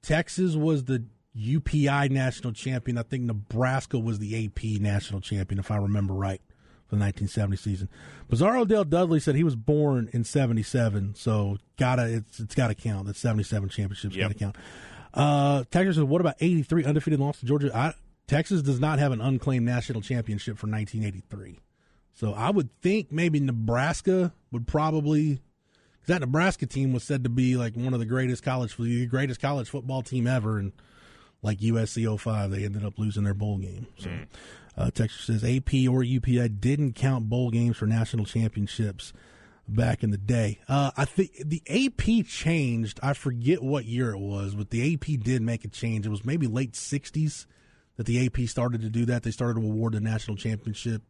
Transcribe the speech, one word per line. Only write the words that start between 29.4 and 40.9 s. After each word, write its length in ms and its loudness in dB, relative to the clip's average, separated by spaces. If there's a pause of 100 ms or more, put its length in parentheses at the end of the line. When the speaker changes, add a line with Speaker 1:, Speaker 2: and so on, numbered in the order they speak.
Speaker 1:
college 300 -2
football 320 -6
team 240 0
ever, 320 2
and, 140 -4 (680)
like, 220 -2
U 160 2
S 140 0
C 140 0
oh 120 0
five, 320 -2
they 140 -4
ended 200 -4
up 140 -8
losing 260 0
their 80 2
bowl 260 -2
game. 280 -8 (100)
So, 140 -10
Speaker 2:
Mm. 160 -10 (500)
Speaker 1:
uh, 140 0
Texas 340 -2
says, 200 0
"A 160 2
P 280 2
or 140 4
U 180 0
P 200 2
I 80 2
didn't 440 0
count 360 0
bowl 220 0
games 280 2
for 80 0
national 400 2
championships 840 -2 (540)
back 360 2
in 80 2
the 80 0
day." 400 0 (100)
Uh, 300 2